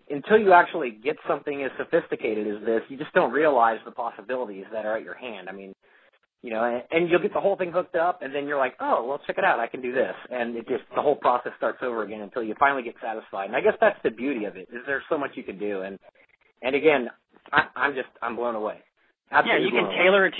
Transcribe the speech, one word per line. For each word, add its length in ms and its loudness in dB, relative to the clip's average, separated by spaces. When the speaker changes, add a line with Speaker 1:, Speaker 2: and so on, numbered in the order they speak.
Speaker 1:
until 300 4
you 160 6
actually 360 4
get 280 -6
something 340 -4
as 140 -2
sophisticated 720 -2
as 160 -6
this, 240 0
you 80 -14
just 160 -10
don't 180 4
realize 540 4
the 60 -16
possibilities 840 -8
that 140 -6
are 100 -2
at 80 -6
your 100 -12
hand. 360 -12
I 20 -12
mean, 220 -14
you 80 -10
know, 140 -2
and, 260 -2
and 200 0
you'll 120 4
get 120 -4
the 60 -2
whole 160 2
thing 160 -6
hooked 240 -2
up, 260 0
and 120 -8
then 120 -4
you're 120 -2
like, 220 0
"Oh, 280 0
well, 180 -4
check 120 -6
it 60 2
out, 140 4
I 80 -2
can 160 -8
do 100 -4
this." 220 0
And 260 -4
it 120 -10
just, 160 -2
the 80 0
whole 140 4
process 400 0
starts 260 -2
over 220 -2
again 160 -10
until 220 -8
you 160 -6
finally 240 4
get 200 -8
satisfied. 440 -6
And 100 -2
I 40 0
guess 200 4
that's 240 4
the 60 0
beauty 340 -4
of 120 -8
it, 160 -16
is 140 -10
there's 240 -4
so 80 0
much 160 -6
you 80 -12
can 160 -12
do. 240 -4
And, 160 -10
and 140 -2
again, 320 4
I, 100 4
I'm 180 0
just, 140 -6
I'm 140 -6
blown 180 -2
away. 240 -4
Speaker 2:
Yeah, 100 4
Speaker 1:
Absolutely 260 4
Speaker 2:
you 60 0
can 120 2
Speaker 1:
blown 100 -4
away. 100 2
Speaker 2:
tailor 220 6
it 140 0